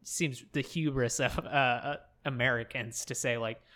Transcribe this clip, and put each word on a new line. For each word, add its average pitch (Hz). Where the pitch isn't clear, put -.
seems -
the 143
hubris 135
of, 127
uh, -
uh, 135
Americans 120
to 123
say, 120
like, 113